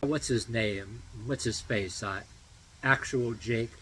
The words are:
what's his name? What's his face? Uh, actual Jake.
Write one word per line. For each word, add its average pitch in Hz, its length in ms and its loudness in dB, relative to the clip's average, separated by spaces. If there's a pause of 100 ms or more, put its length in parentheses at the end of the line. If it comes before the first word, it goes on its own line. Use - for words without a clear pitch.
what's 147 280 2
his 117 200 2
name? 107 540 0 (240)
What's 127 180 -2
his 113 160 0
face? 101 420 -2
Uh, 98 200 -4 (600)
actual 131 520 2
Jake. 113 360 0 (120)